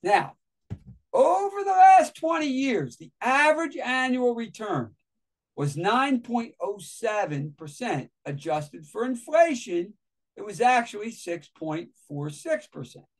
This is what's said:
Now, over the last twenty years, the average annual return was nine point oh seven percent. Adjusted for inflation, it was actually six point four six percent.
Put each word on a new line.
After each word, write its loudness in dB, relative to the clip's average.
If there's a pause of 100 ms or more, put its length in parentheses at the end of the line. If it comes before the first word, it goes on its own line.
Now, 0 (800)
over 2
the -2
last 8
twenty -2
years, -2
the -20 (120)
average 2
annual 0
return -6 (680)
was -4
nine 2
point -4
oh -6
seven -4
percent. -8 (160)
Adjusted -6
for -6
inflation, 0 (420)
it -12
was -10
actually 0
six -10
point -8 (160)
four -8
six -6
percent. -16 (140)